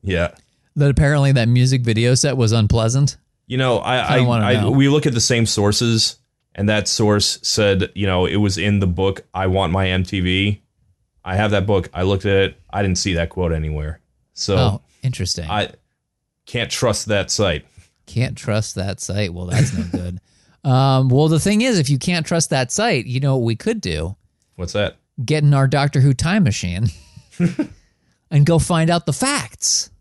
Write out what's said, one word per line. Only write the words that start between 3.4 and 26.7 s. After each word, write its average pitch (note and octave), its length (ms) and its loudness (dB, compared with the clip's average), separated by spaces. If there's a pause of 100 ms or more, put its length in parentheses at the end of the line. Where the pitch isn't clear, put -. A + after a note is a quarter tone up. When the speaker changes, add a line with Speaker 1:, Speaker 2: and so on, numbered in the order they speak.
Speaker 1:
You B2+ 120 -8
know, B2+ 200 0
I, B2+ 180 -2
Speaker 2:
I B2 220 0
Speaker 1:
I, - 20 4
Speaker 2:
wanna A#2+ 240 2
Speaker 1:
I, - 160 2
Speaker 2:
know. G#2 100 2
Speaker 1:
we C#3 180 4
look D3 180 2
at C3 80 0
the A#2 60 0
same A#2 260 2
sources, G#2+ 720 0 (380)
and G#2 140 -2
that G#2+ 200 0
source G#2 540 2
said, G2 520 0
you G2+ 120 -2
know, F#2 200 2
it F2 100 0
was G2+ 220 0
in G#2 220 2
the F#2+ 60 2
book, F#2+ 480 -2
I F#2+ 120 -2
Want F#2 260 0
My F#2+ 160 0
M F#2 160 0
T F#2+ 160 -4
V. G2 420 0 (640)
I F#2 120 -4
have G#2 160 0
that G2 140 0
book. G2 280 0
I F2+ 80 -4
looked G2 240 0
at G2 100 2
it. F#2+ 240 0 (100)
I G2+ 120 -4
didn't F#2 160 0
see F#2+ 160 -2
that E2 160 -2
quote F2 220 -2
anywhere. D#2 480 -6 (340)
So G2 220 -2
Speaker 2:
Oh, G2+ 260 0 (200)
interesting. F2+ 480 -6
Speaker 1:
I G#2 200 -4 (760)
can't A#2 240 -6
trust - 360 -2
that G2+ 240 -2
site. E2+ 360 -2 (400)
Speaker 2:
Can't B2 300 -4
trust G#2+ 400 -4
that F#2+ 240 -8
site. F#2 340 -4
Well, F2+ 120 -10
that's C3 300 0
no - 80 -6
Speaker 1:
<laughs> F2 80 -8
Speaker 2:
good. F2+ 280 -8 (500)
Um, C3 380 2
well, C#3+ 200 4
the D#3+ 120 2
thing G#3 220 0
is, B3 160 2
if C#3 120 0
you C#3 80 2
can't E3+ 280 -2
trust E3 240 -2
that C3 200 -2
site, G#3 360 -2
you B2 140 -4
know C3+ 160 2
what A#2+ 80 0
we A#2 120 0
could A3 240 -4
do? E2+ 360 -6 (400)
Speaker 1:
What's F2 180 -8
that? G#2 220 -2 (280)
Speaker 2:
Get D3+ 180 0
in C#3+ 120 4
our C3+ 120 4
Doctor C#3+ 340 0
Who C#3 140 4
time F3 300 0
machine G2+ 420 -2 (520)